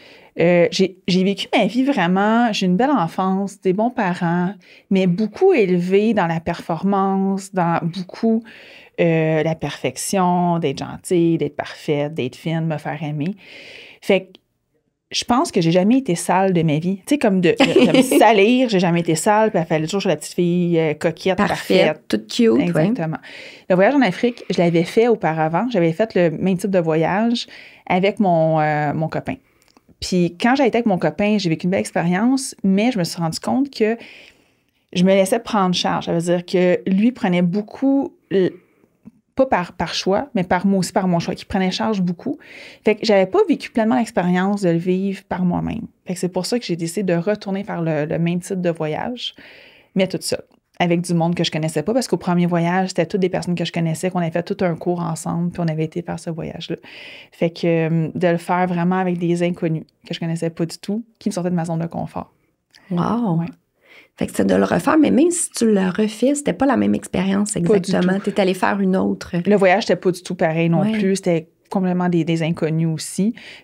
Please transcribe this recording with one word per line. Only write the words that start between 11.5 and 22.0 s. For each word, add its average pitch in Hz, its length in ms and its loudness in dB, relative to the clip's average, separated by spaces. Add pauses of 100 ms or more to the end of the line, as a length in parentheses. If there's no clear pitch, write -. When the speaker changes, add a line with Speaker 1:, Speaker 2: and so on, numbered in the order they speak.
Speaker 1:
parfaite, 147 580 -4
d'être 127 220 -6
fine, 160 300 -4
me 156 120 -2
faire 151 240 -8
aimer. 151 320 -4 (640)
Fait 190 260 0
que - 0 - (840)
je - 140 -6
pense 269 260 0
que 202 100 0
j'ai 165 120 2
jamais 196 260 4
été 262 160 -2
sale 190 380 0
de 175 100 2
ma 156 160 2
vie. 185 200 -4
Tu - 40 -16 (120)
sais, 294 40 0
comme 196 220 2
de, 175 100 4
de, 254 400 4
de - 60 4
me 262 60 8
Speaker 2:
<laughs> 254 160 4
Speaker 1:
salir, 233 500 6
j'ai 202 100 2
jamais 170 220 2
été 165 160 0
sale, 214 340 2
puis - 80 0
elle 170 80 -2
fallait 156 200 -2
toujours, 196 140 -2
je 196 80 -2
suis - 20 2
la 151 60 2
petite - 180 -12
fille, 175 440 2
euh, 160 160 0
coquette, 170 420 -2
Speaker 2:
Parfaite, 185 500 2
Speaker 1:
parfaite. 156 220 -2